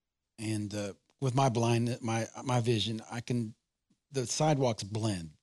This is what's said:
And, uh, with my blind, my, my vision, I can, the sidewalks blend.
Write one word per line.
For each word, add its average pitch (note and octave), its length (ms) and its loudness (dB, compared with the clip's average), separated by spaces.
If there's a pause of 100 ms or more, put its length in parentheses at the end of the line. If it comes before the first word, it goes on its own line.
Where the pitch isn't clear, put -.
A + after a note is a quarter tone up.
(380)
And, G#2+ 360 -2
uh, G#2 200 -6 (260)
with B2+ 140 0
my C3+ 160 4
blind, A#2 500 2
my, A2+ 260 0 (160)
my B2 180 2
vision, A2+ 420 0 (100)
I A#2 80 -6
can, A#2+ 320 -2 (600)
the C3+ 140 -2
sidewalks C3+ 560 2
blend. G2+ 460 -2 (140)